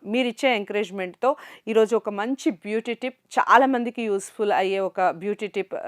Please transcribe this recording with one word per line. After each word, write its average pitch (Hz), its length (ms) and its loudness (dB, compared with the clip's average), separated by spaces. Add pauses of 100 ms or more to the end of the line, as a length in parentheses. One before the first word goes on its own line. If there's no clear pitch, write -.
మీరిచ్చే 240 520 0
ఎంకరేజ్‌మెంట్‌తో 202 800 -2 (320)
ఈరోజు 220 280 4
ఒక 214 120 -2
మంచి 226 420 -2
బ్యూటీ 220 440 -6
టిప్, 247 200 -8 (240)
చాలా 247 280 6
మందికి 247 360 -2
యూజ్‌ఫుల్ 202 500 -2
అయ్యే 190 260 0
ఒక 185 320 0
బ్యూటీ 202 360 -6
టిప్ 190 280 -6 (140)